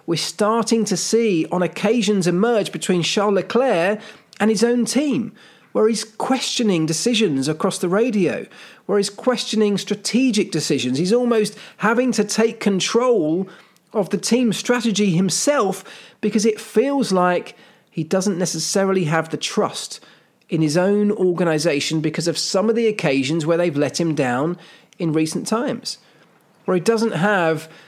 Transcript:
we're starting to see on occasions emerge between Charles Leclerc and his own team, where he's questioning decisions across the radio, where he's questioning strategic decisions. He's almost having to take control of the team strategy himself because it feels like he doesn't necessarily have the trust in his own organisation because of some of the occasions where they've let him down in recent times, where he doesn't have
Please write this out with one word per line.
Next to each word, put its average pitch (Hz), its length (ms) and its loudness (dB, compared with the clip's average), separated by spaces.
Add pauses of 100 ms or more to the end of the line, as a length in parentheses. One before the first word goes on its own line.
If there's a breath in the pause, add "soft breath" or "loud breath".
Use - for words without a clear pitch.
we're 165 120 -2
starting 220 680 0
to 190 120 -2
see 208 540 0
on 180 120 0
occasions 202 640 0
emerge 196 440 0
between 175 300 -2
Charles 202 340 0
Leclerc 208 640 0 (380 loud breath)
and 208 100 4
his 214 140 2
own 240 220 2
team, 247 480 -2 (380 loud breath)
where 214 160 2
he's 226 160 0
questioning 214 800 0
decisions 160 640 0
across 160 300 -2
the 185 100 -4
radio, 196 580 0 (420 loud breath)
where 196 100 0
he's 202 120 0
questioning 214 680 0
strategic 214 720 0
decisions. 135 460 -2
He's 180 160 2
almost 233 440 2 (200 loud breath)
having 233 360 2
to 208 120 0
take 220 340 0
control 196 880 0 (460 loud breath)
of 202 160 -2
the 202 80 -2
team 233 340 2
strategy 208 600 0
himself 190 720 0 (360 loud breath)
because 208 260 0
it 220 140 2
feels 262 520 0
like 180 440 2 (360 soft breath)
he 160 120 -6
doesn't 190 360 0
necessarily 190 640 0
have 160 260 0
the 151 80 -6
trust - 640 -4 (500 soft breath)
in 160 140 0
his 147 120 0
own 202 360 2
organisation 160 880 0
because 156 260 -2
of 165 120 -2
some 196 280 0
of 226 80 2
the 233 120 2
occasions 147 580 0
where 165 120 2
they've 175 200 0
let 143 220 -2
him 165 160 0
down 139 420 -2 (400 loud breath)
in 165 160 -2
recent 160 320 -2
times, 226 540 -4 (640 soft breath)
where 185 80 0
he 180 80 0
doesn't 220 300 0
have 165 580 0 (180 loud breath)